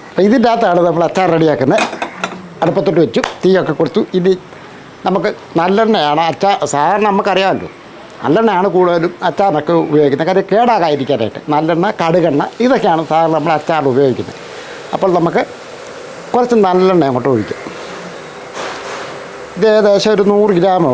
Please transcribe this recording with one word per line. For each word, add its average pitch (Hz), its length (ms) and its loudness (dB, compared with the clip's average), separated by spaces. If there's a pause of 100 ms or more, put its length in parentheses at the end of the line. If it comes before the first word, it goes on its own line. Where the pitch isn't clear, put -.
അപ്പോൾ - 180 0
ഇതിൻ്റെ 233 240 4
അകത്താണ് 196 360 2
നമ്മൾ 165 220 0
അച്ചാർ 185 260 0
റെഡിയാക്കുന്നത്. 156 460 2 (840)
അടുപ്പത്തോട്ട് 175 420 0
വെച്ചു, 175 160 -2 (200)
തീയൊക്കെ 180 380 2
കൊടുത്തു. 170 220 0 (160)
ഇനി 180 140 2 (760)
നമുക്ക് 190 220 0 (300)
നല്ലെണ്ണയാണ് 185 600 2 (100)
അച്ചാർ, 196 240 0 (180)
സാധാരണ 180 360 2
നമുക്കറിയാമല്ലോ, 190 600 0 (520)
നല്ലെണ്ണയാണ് 190 540 2
കൂടുതലും 175 360 2 (160)
അച്ചാറിനൊക്കെ 170 460 0 (140)
ഉപയോഗിക്കുന്നത്. 147 420 2
കാര്യം 185 240 0
കേടാകാതിരിക്കാനായിട്ട് 151 880 0 (140)
നല്ലെണ്ണ, 165 300 0 (160)
കടുകെണ്ണ 165 400 2 (240)
ഇതൊക്കെയാണ് 196 460 2
സാധാരണ 160 260 2
നമ്മൾ 156 200 0
അച്ചാറിന് 151 360 0
ഉപയോഗിക്കുന്നത്. 127 460 0 (560)
അപ്പോൾ 190 240 0
നമുക്ക് 170 240 0 (880)
കുറച്ച് 233 220 2 (120)
നല്ലെണ്ണ 185 420 4
അങ്ങോട്ട് 123 240 0
ഒഴിക്കാം. 107 260 -4 (2000)
ഇത് 185 160 0
ഏകദേശം 208 420 2
ഒരു 202 160 2
നൂറ് 208 280 4
ഗ്രാമേ 180 340 2